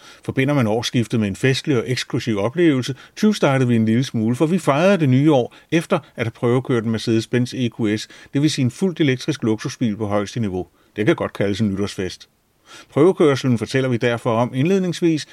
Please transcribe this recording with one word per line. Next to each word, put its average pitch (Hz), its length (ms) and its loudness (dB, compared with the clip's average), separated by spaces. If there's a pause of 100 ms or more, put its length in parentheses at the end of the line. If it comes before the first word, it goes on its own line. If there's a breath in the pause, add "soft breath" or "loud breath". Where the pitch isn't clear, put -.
(260 loud breath)
Forbinder 135 280 0
man 123 140 2
årsskiftet 117 520 0
med 107 80 0
en 95 80 -4
festlig 131 420 0
og 107 100 0
eksklusiv 123 500 -4
oplevelse, 131 580 0 (200 loud breath)
tyvstartede 143 520 2
vi 120 80 2
en 113 100 2
lille 113 180 2
smule, 117 320 -2
for 160 100 0
vi 170 140 0
fejrede 170 380 2
det 151 120 2
nye 143 240 4
år 120 220 0 (160 loud breath)
efter 170 280 0 (160 loud breath)
at 123 100 -4
have 113 60 -4
prøvekørt 123 520 0
en 113 120 -2
Mercedes-Benz 120 600 -2
E 123 140 -2
Q 107 300 -2
S, - 80 -12 (260 loud breath)
det 143 80 0
vil 151 100 2
sige 135 140 -2
en 117 60 0
fuldt 190 280 -4
elektrisk 131 440 -2
luksusbil 110 540 -2
på 107 100 -4
højeste 104 320 -2
niveau. 92 280 -4 (280 soft breath)
Det 107 100 -2
kan 165 100 2
godt 98 180 -6
kaldes 101 260 -2
en 107 100 2
nytårsfest. 95 600 -6 (600 loud breath)
Prøvekørslen 139 680 2
fortæller 131 320 -2
vi 120 80 0
derfor 117 400 0
om 117 160 0
indledningsvis 165 800 0